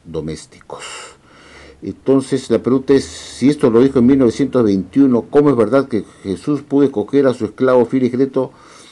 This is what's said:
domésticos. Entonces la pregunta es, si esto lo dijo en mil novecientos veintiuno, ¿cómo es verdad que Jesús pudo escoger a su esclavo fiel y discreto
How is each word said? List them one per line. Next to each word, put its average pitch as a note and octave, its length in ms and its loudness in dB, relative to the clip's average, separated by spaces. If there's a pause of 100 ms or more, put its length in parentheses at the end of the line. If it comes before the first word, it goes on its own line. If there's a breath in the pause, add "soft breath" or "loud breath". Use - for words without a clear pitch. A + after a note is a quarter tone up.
domésticos. - 800 -14 (1000 loud breath)
Entonces C3+ 640 -2
la A2+ 100 2
pregunta C3 340 0
es, C3 100 2
si - 460 -4
esto D3 200 0
lo A2+ 120 4
dijo C3+ 180 2
en A#2+ 60 4
mil C3+ 140 4
novecientos B2+ 440 0
veintiuno, A2+ 600 0
¿cómo D3 260 2
es B2+ 80 2
verdad C3 320 0
que G#2 160 -6 (180)
Jesús G2+ 380 -4
pudo C#3+ 240 0
escoger C#3 420 0
a B2 60 0
su A#2+ 100 -8
esclavo B2+ 420 0
fiel C3 180 -2
y A#2+ 60 2
discreto C3 440 -2 (380 loud breath)